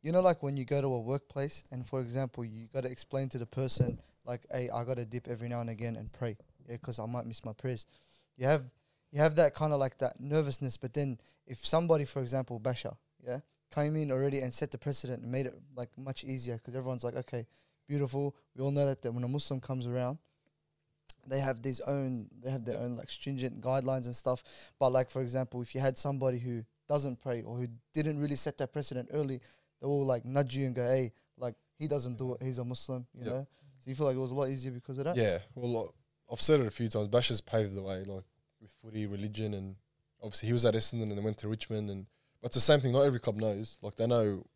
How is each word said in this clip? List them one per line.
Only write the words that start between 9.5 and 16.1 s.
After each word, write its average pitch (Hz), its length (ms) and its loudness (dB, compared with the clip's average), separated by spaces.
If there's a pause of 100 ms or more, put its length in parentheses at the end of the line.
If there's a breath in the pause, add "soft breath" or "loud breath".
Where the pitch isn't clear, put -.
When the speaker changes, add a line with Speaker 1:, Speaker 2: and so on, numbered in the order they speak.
Speaker 1:
kinda, 151 220 2
like, 135 220 0
that 127 220 -2
nervousness, 139 560 0
but 127 160 -8
then 139 280 -2 (260 soft breath)
if - 180 -12
somebody, 165 400 6
for 139 160 -4
example, 123 380 -2
Basha, 113 380 -4 (240)
yeah, 123 200 -6 (300)
came 151 260 2
in 151 140 2
already 135 300 2
and 127 120 -2
set - 200 -2
the 127 60 -6
precedent 131 440 -4
and 117 80 -6
made 131 160 0
it, - 80 -6 (220)
like, 123 200 -8
much 135 280 -8